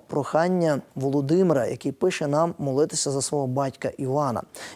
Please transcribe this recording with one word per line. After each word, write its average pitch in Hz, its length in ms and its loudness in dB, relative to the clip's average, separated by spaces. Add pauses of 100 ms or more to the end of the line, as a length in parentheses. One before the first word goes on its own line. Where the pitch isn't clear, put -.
прохання 160 720 0 (140)
Володимира, 139 720 2
який 127 260 -4
пише 180 340 -2
нам 156 320 0
молитися 143 520 0
за 135 120 -2
свого 143 240 -2
батька 135 420 -4
Івана, 131 540 -2 (340)